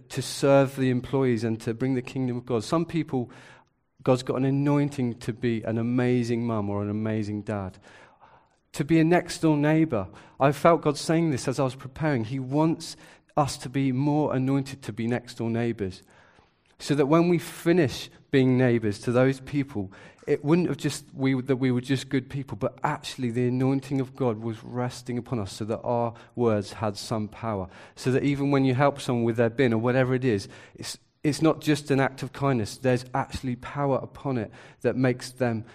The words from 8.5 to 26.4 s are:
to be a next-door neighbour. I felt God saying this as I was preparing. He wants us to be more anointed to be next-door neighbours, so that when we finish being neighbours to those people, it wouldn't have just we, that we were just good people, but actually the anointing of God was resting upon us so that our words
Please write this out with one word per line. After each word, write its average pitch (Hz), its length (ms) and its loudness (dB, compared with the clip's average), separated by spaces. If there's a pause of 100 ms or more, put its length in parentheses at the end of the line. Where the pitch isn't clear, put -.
to 156 120 -2
be 165 160 4
a 160 40 6
next-door 165 520 2
neighbour. 147 500 2 (320)
I 143 140 4
felt 165 300 4
God 147 160 0
saying 165 320 0
this 131 180 -2
as 127 100 -2
I 139 60 2
was 127 100 -2
preparing. 135 500 -2
He 127 140 -6
wants 147 580 0 (400)
us 143 220 2
to - 100 -10
be 135 240 0
more 147 440 0
anointed 135 460 -2
to 110 100 -10
be 113 160 -4
next-door 117 420 -4
neighbours, 113 520 -4 (760)
so - 160 -2
that 139 120 4
when 170 220 4
we 175 100 4
finish - 720 0 (200)
being 131 280 6
neighbours 117 420 2
to 127 100 -4
those 131 300 4
people, 127 500 -6 (380)
it 147 160 0
wouldn't 165 240 4
have 135 80 -2
just - 380 -4
we, 135 280 0
that 131 140 0
we 127 160 2
were 123 80 0
just 127 300 -2
good 131 180 -2
people, 135 300 -8
but 127 260 -4
actually 131 460 -4
the 123 180 0
anointing 135 520 0
of 131 140 -6
God 117 240 -2
was 113 240 -8
resting 123 540 -6
upon 120 240 -4
us 92 140 -8
so 110 100 -8
that 107 160 -4
our 120 320 0 (240)
words 110 380 2